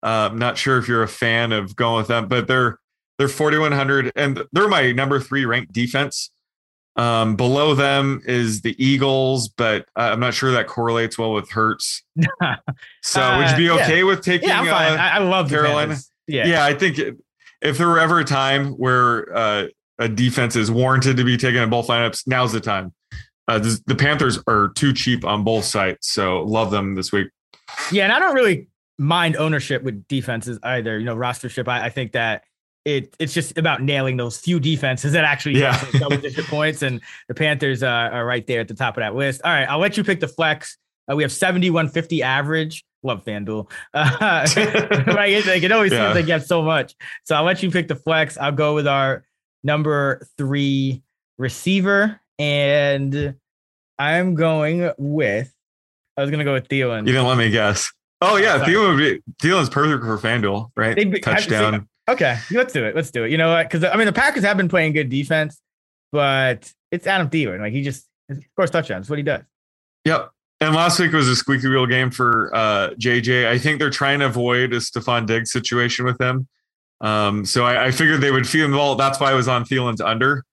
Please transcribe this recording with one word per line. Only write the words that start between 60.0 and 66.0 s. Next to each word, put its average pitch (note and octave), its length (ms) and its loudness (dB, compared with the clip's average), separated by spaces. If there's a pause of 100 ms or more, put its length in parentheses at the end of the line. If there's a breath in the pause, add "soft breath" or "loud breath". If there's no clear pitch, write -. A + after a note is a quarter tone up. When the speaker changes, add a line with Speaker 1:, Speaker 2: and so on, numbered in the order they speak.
Speaker 1:
for A2 140 -2
FanDuel, A2 580 -2
right? A2 200 0
Speaker 2:
They'd G3+ 140 2
be, F#3+ 100 -2
Speaker 1:
Touchdown. A2 540 0
Speaker 2:
have, G#2 80 -4
see, - 300 -4
okay, C3+ 260 0 (120)
let's B3 220 0
do C3+ 120 -2
it. G#2+ 120 -2
Let's D#3 140 -4
do A#2 140 -4
it. A#2 60 -2
You D3+ 80 0
know E3 140 4
what? E3 180 2
'Cause, E3 140 -2
I F3+ 120 2
mean, A3 100 2
the G3+ 60 0
Packers C4+ 300 0
have G3+ 140 2
been F#3 120 0
playing D#3 260 2
good C#3+ 160 0
defense, D3+ 500 -2 (520)